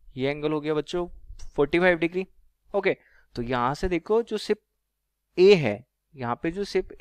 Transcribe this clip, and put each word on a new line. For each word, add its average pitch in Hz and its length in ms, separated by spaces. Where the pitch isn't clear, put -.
ये 131 120
एंगल 147 220
हो 151 100
गया 156 120
बच्चों 175 340
फ़ोर्टी 151 240
फ़ाइव 175 180
डिग्री। 175 300
ओके, 190 220
तो 123 60
यहाँ 123 320
से 185 160
देखो 196 320
जो 220 160
शिप - 220
A 196 160
है, 117 300
यहाँ 120 280
पे 165 80
जो 196 120
शिप 185 260